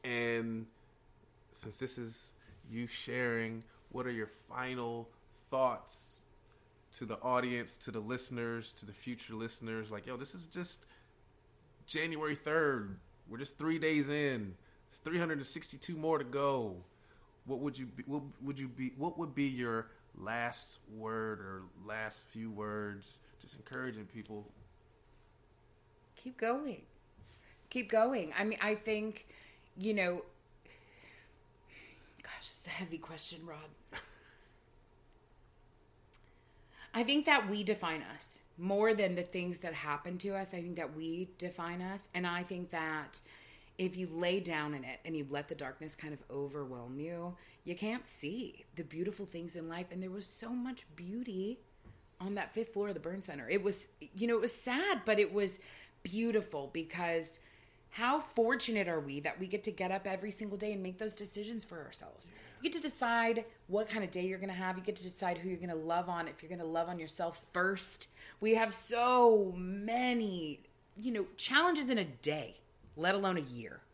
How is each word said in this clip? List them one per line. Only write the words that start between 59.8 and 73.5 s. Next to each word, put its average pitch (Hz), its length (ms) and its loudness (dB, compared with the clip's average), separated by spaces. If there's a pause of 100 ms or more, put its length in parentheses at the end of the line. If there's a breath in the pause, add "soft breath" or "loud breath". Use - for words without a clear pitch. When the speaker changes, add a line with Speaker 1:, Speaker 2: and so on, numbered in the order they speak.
Speaker 2:
up 190 160 0
every 196 240 -2
single 202 260 -4
day 214 160 -2
and 196 100 -2
make 185 140 -4
those 214 180 -4
decisions 208 480 -4
for 160 220 -10
ourselves? - 480 -14
Speaker 1:
Yeah. - 80 -20 (220 loud breath)
Speaker 2:
You 285 80 2
get 339 60 -2
to 311 60 -2
decide 233 600 4 (220 loud breath)
what 208 220 2
kind 214 140 0
of 180 80 0
day 180 160 0
you're 190 120 -2
gonna 196 160 -4
have. 185 240 0
You 190 40 -8
get 208 140 -2
to - 60 -10
decide 180 360 0
who 180 120 -2
you're 180 80 -2
gonna 175 160 -2
love 165 340 2
on, 170 180 0
if - 160 -10
you're 160 80 -14
gonna 175 140 -4
love 165 240 2
on 180 100 -4
yourself 170 540 -4
first. 185 560 0 (320 loud breath)
We 220 140 8
have 220 180 6
so 233 840 8
many, 202 1040 0 (360)
you 220 160 -2
know, 202 140 0 (100)
challenges 302 540 6
in 240 80 6
a 190 60 4
day, 147 520 -2 (400)
let 175 180 4
alone 190 220 4
a 165 60 2
year. 120 380 -8 (140)